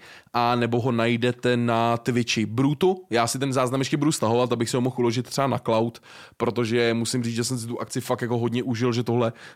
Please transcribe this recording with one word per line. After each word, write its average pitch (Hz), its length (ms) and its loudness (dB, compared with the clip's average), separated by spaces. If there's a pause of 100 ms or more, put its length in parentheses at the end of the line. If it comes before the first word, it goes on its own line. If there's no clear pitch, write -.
(340)
a 120 220 2
nebo 120 260 0
ho 127 100 0
najdete 120 640 0
na 117 400 2
Twitchi 117 480 0
Brutu. 147 640 0
Já 117 180 2
si 131 120 -4
ten 135 140 -2
záznam 131 280 0
ještě 143 160 0
budu 147 140 2
stahovat, 120 400 2
abych 117 180 -2
si 135 80 0
ho 120 40 2
mohl 123 180 -2
uložit 120 300 0
třeba 139 180 0
na 117 120 0
cloud, 113 420 0 (360)
protože 117 560 2
musím 117 300 -2
říct, 117 120 -4
že 120 80 -2
jsem 120 160 -4
si 113 80 -8
tu 120 140 -8
akci 120 200 -6
fakt 123 200 -2
jako 120 160 -2
hodně 120 260 0
užil, 123 300 0
že 120 100 0
tohle 117 300 0 (220)